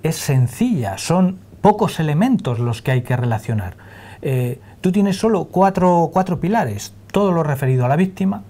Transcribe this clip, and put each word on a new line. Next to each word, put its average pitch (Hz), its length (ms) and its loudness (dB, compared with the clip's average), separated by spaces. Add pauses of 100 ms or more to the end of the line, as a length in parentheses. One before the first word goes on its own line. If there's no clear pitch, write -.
es 160 140 -2
sencilla, 131 800 0
son 180 400 2 (220)
pocos 208 380 2
elementos 156 600 0
los 120 240 -4
que 135 80 0
hay 127 100 2
que 123 160 -2
relacionar. 110 580 -4 (460)
Eh, 127 380 -2 (220)
tú 185 100 0
tienes 196 260 2
solo 208 280 0
cuatro, 180 680 2
cuatro 185 260 0
pilares, 160 540 -2 (180)
todo 196 200 2
lo 170 120 0
referido 135 420 0
a 127 40 0
la 143 60 2
víctima 190 540 -2